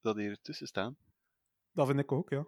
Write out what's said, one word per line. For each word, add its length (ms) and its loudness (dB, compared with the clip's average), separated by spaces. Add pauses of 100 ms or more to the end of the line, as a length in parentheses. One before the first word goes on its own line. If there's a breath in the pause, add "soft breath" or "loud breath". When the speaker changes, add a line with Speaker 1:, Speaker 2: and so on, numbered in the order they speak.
Speaker 1:
dat 140 2
hier 260 -4
tussen 260 -10
staan? 280 -4 (760)
Speaker 2:
Dat 160 4
vind 120 4
ik 120 -2
ook, 180 0
ja. 180 0